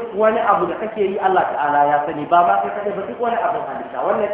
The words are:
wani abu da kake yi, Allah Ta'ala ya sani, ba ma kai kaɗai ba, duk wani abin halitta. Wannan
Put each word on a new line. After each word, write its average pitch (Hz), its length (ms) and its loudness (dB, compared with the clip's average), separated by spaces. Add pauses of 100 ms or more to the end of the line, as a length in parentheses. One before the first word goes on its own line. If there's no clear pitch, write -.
(140)
wani 220 240 4
abu 196 260 2
da 170 100 -4
kake 214 260 -6
yi, 190 180 0
Allah 185 240 4
Ta'ala 147 400 0
ya 147 200 4
sani, 147 220 -6
ba 175 140 4
ma 175 200 4
kai 202 120 -2
kaɗai 202 240 -6
ba, 190 80 -6
duk - 160 -10
wani 233 160 -2
abin - 320 -2
halitta. - 320 -8
Wannan 208 340 -2